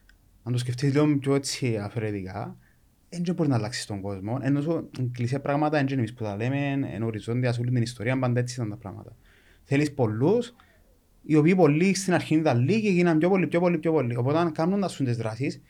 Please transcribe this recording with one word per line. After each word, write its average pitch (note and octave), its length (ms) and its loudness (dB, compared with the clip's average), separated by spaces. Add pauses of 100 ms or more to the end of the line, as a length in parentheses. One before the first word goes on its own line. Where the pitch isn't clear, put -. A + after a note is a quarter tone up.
(420)
αν A#2 100 -4
το B2 60 0
σκεφτείς B2 360 -2
λίγο D3 240 4
πιο C3+ 160 0
έτσι C3+ 420 -2
αφαιρετικά, G#2 800 -6 (520)
δεν F3 140 -6
και F3 100 -2
μπορείς E3 180 0
να B2+ 60 4
αλλάξεις G#2+ 300 -4
τον G2+ 140 -8
κόσμο. G2+ 420 -6
Ενώ C#3+ 180 2
σου, D#3+ 300 -2 (220)
κλεισέ B2 260 -2
πράγματα, D3 380 0
δεν C#3 100 2
είναι C#3 120 -2
εμείς A2+ 160 -2
που - 80 -10
τα G2+ 140 -4
λέμε, B2 200 -2 (380)
είναι G#2 100 -4
οριζόντια A#2 480 -2
σε A#2+ 80 -4
όλη A#2+ 100 -2
την B2 120 2
ιστορία, A#2 360 -4
πάντα B2 220 0
έτσι B2 140 -4
ήταν A2+ 160 -6
τα G2+ 60 -10
πράγματα. G2 400 -14 (460)
Θέλεις D3 320 0
πολλούς, C3+ 600 0 (680)
οι - 140 2
οποίοι D#3 180 6
πολλοί F3 400 4
στην - 200 -2
αρχή D#3 200 0
ήταν D#3 300 4
λίγοι, G#3 260 2
γίναν F3 280 4
πιο E3+ 100 4
πολλοί, F#3 180 2
πιο E3+ 140 0
πολλοί, F3 180 2
πιο D#3+ 140 0
πολλοί. B2 240 0
Οπότε, C3+ 220 0
αν E3+ 140 0
κάνοντας F3 400 0
σου C#3 120 -2
τις A#2+ 120 0
δράσεις, A2+ 540 -6